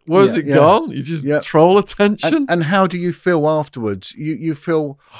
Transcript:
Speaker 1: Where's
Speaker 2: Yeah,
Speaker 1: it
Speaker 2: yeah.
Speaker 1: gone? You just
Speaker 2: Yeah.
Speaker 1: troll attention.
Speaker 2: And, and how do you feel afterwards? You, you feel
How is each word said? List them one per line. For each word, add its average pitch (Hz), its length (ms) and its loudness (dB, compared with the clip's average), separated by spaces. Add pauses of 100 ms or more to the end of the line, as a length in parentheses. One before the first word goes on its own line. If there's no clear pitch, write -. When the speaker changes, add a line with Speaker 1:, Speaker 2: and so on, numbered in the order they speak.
Speaker 1:
Where's 190 300 4
Speaker 2:
Yeah, - 60 -2
Speaker 1:
it 143 60 -8
Speaker 2:
yeah. 139 80 0
Speaker 1:
gone? 196 360 4
You 131 100 -8
just 147 220 -8
Speaker 2:
Yeah. 143 160 -2
Speaker 1:
troll 175 380 4
attention. 202 560 0
Speaker 2:
And, 294 180 -2
and 175 140 0
how 190 220 2
do 175 100 -8
you 175 160 -4
feel 160 340 0
afterwards? 117 680 -4
You, 151 200 -8
you 160 180 -6
feel 147 460 -4 (200)